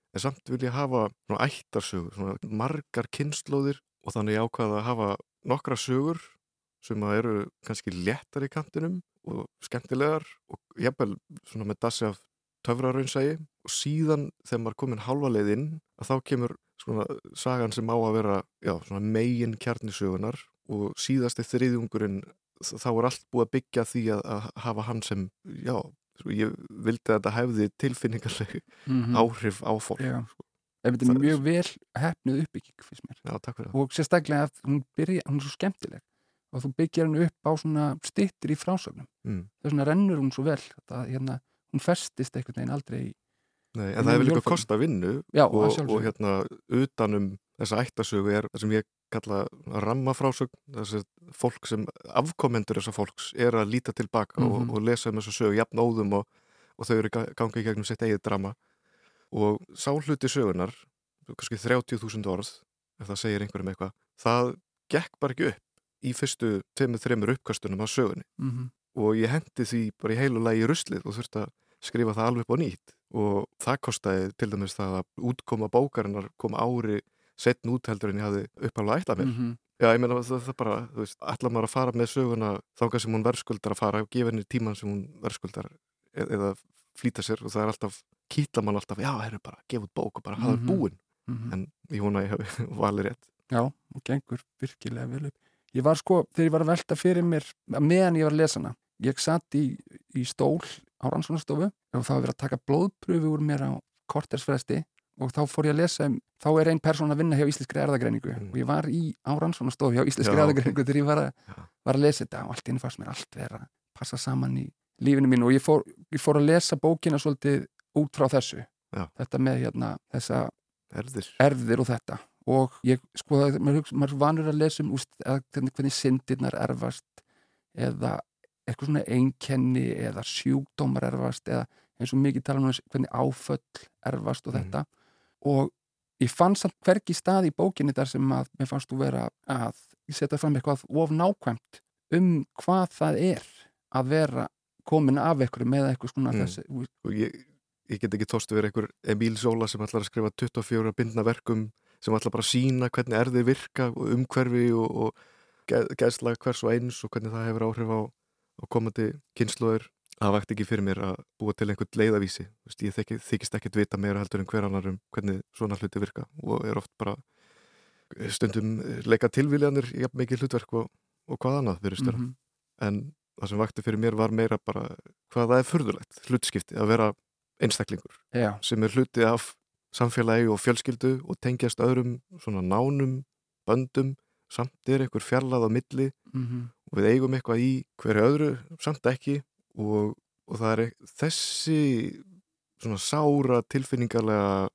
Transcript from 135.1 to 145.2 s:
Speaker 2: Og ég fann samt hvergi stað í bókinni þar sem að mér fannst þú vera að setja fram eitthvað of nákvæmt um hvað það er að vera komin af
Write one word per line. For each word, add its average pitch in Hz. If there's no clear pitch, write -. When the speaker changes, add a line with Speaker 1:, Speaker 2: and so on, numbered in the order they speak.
Speaker 2:
Og 139
ég 123
fann 185
samt -
hvergi 185
stað 185
í 147
bókinni 147
þar 139
sem 131
að 131
mér 131
fannst 139
þú 131
vera 127
að 120
setja 147
fram 147
eitthvað 135
of 151
nákvæmt 156
um 170
hvað 185
það 151
er 180
að 131
vera 139
komin 143
af 151